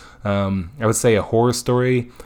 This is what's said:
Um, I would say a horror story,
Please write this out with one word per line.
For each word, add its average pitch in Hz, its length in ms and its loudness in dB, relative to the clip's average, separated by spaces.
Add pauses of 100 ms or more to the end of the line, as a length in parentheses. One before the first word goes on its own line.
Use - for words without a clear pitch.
(240)
Um, 98 560 -2
I 113 60 -2
would 113 100 2
say 117 200 2
a 95 60 2
horror 117 320 2
story, 123 580 0 (140)